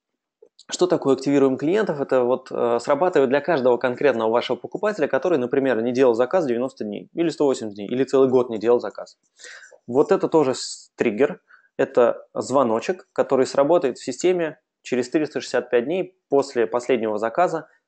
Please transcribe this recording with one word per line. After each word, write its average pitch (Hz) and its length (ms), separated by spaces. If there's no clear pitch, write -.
Что - 160
такое 143 260
"Активируем 135 440
клиентов"? 165 440
Это 131 220
вот, 127 280
э, 117 280
срабатывает 143 500
для 139 100
каждого 131 380
конкретного 120 540
вашего 120 260
покупателя, 202 500
который, 160 300
например, 127 460
не 123 80
делал 123 240
заказ 135 320
девяносто 120 360
дней, 101 300
или 165 160
сто 147 160
восемьдесят 117 300
дней, 101 120
или 123 160
целый 135 260
год 120 200
не 113 80
делал 113 220
заказ. - 400
Вот 135 240
это 160 160
тоже 139 280
с-, - 400
триггер, 127 460
это 127 560
звоночек, 120 800
который 131 320
сработает 143 540
в - 40
системе 165 540
через - 280
триста 151 300
шестьдесят 120 300
пять 120 160
дней 170 300
после 135 360
последнего 110 540
заказа 160 480